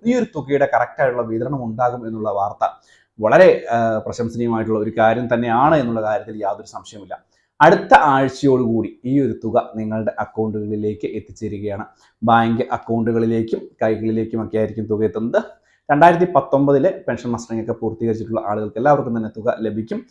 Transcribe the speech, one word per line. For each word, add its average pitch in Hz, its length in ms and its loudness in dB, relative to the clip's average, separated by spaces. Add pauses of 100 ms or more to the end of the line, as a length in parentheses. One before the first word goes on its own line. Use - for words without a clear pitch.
ഈ 247 80 4
ഒരു 240 100 0
തുകയുടെ 139 500 0
കറക്റ്റായിട്ടുള്ള 123 520 0
വിതരണം 120 380 -4
ഉണ്ടാകും 120 420 -4
എന്നുള്ള 107 240 -6
വാർത്ത 101 400 -2 (500)
വളരെ, 143 520 6
ആ, 113 260 0
പ്രശംസനീയമായിട്ടുള്ള 113 840 -4
ഒരു 107 180 -4
കാര്യം 113 360 2
തന്നെയാണ് 120 420 2
എന്നുള്ള 113 260 -2
കാര്യത്തിൽ 107 400 -4
യാതൊരു 104 240 -6
സംശയവുമില്ല. 101 520 -18 (420)
അടുത്ത 170 340 6
ആഴ്ചയോടുകൂടി 131 1080 2
ഈ 135 160 0
ഒരു 113 140 0 (100)
തുക 113 320 -2
നിങ്ങളുടെ 110 420 -4
അക്കൗണ്ടുകളിലേക്ക് 107 880 -4
എത്തിച്ചേരുകയാണ്. 98 800 -10 (380)
ബാങ്ക് 117 400 4 (100)
അക്കൗണ്ടുകളിലേക്കും 113 960 -2 (140)
കൈകളിലേക്കും 110 640 -2
ഒക്കെ 110 140 -4
ആയിരിക്കും 107 280 -2
തുക 107 180 0
എത്തുന്നത്. 113 380 -2 (500)
രണ്ടായിരത്തി 175 400 6
പത്തൊമ്പതിലെ 139 760 2
പെൻഷൻ 120 220 -6
മസ്റ്ററിംഗ് 113 320 -6
ഒക്കെ 113 100 -6
പൂർത്തീകരിച്ചിട്ടുള്ള 110 720 -4
ആളുകൾക്ക് 104 320 -4
എല്ലാവർക്കും 123 380 2
തന്നെ 107 200 -6
തുക 110 240 -2
ലഭിക്കും. 110 500 -6